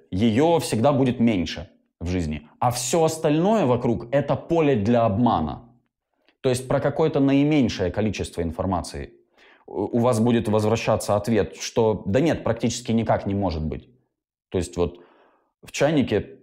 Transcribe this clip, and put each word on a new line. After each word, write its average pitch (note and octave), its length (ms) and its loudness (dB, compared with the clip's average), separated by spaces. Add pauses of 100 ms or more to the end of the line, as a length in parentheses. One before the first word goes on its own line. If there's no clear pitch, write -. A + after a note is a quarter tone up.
(100)
Ее A#2+ 480 2
всегда B2+ 340 2
будет B2+ 280 0
меньше F#2 480 0 (320)
в E2 80 -6
жизни. D#2+ 320 -2 (180)
А B2 120 0
все E3 340 0
остальное D#3+ 600 0
вокруг — A#2+ 460 0
это C#3+ 240 0
поле D#3 380 2
для A#2 300 2
обмана. G2 560 0 (800)
То C3+ 100 0
есть - 180 -2
про C#3 120 0
какое-то D3+ 400 0
наименьшее C#3 680 2
количество F#2+ 520 -4
информации E2 680 -6 (560)
у, G#2 320 -4
у - 0 -
вас A#2+ 200 2
будет A#2 300 2
возвращаться G#2+ 680 0
ответ, G#2 400 0
что A2 500 0
да G2+ 140 2
нет, D3+ 240 0
практически A2+ 480 -4
никак A2+ 340 0
не G2 80 -2
может F2 300 -2
быть. D2+ 240 -8 (640)
То F#2+ 80 -2
есть - 180 -6
вот F2 240 -2 (600)
в - 80 -20
чайнике, C#3 560 0 (160)